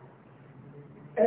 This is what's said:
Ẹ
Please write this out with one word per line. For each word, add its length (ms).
Ẹ 140